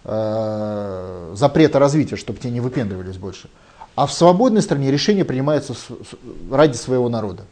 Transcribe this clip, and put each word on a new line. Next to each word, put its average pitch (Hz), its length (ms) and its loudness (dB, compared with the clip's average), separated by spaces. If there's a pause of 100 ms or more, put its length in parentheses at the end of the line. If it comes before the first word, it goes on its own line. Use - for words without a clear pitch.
э, 107 1300 -6
запрета 143 440 4
развития, 143 380 2
чтобы 107 220 -10
те 123 100 -8
не 120 100 -4
выпендривались 98 580 -6
больше. 92 320 -14 (460)
А 139 100 2
в 139 60 -4
свободной 196 500 4
стране 139 300 0
решения 185 320 2
принимаются 139 500 -2
с-, - 40 -10
с-, - 760 -16
ради 143 240 6
своего 123 320 0
народа. 104 440 -4